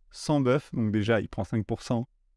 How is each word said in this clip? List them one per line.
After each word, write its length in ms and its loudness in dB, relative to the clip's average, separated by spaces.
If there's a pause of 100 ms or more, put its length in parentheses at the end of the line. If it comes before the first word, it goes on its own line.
(100)
sans 300 0
buff, 320 2
donc 180 0
déjà 300 2
il 80 -8
prend 160 -6
cinq 200 -2
pour 180 -6
cent 260 -2 (280)